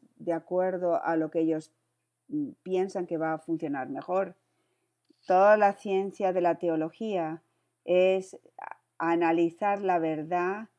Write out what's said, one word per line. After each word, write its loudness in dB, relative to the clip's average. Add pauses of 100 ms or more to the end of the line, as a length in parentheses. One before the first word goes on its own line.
(160)
de -4
acuerdo -2
a 0
lo 0
que 0
ellos, 0 (560)
mm, -4 (120)
piensan -2
que -4
va -2
a -4
funcionar -4
mejor. -4 (920)
Toda 6
la 4
ciencia -2
de 0
la 2
teología -4 (420)
es 2 (200)
a-, -14 (220)
analizar 0
la 0
verdad -4 (100)